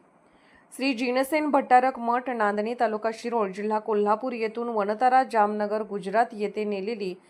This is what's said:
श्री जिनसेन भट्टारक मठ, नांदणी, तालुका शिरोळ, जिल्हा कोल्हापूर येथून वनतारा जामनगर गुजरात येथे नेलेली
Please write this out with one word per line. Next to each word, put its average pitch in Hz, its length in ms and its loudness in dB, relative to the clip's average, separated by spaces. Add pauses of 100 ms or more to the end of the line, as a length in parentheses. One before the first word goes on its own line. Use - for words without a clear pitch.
(720)
श्री 269 220 0
जिनसेन 262 560 0
भट्टारक 254 480 4
मठ, 240 320 -2
नांदणी, 214 500 0
तालुका 220 340 0
शिरोळ, 226 360 -2
जिल्हा 214 280 -2
कोल्हापूर 208 540 0
येथून 226 360 -4
वनतारा 226 540 2 (100)
जामनगर 214 500 0
गुजरात 196 500 -2
येथे 208 320 -4
नेलेली 202 500 -4 (160)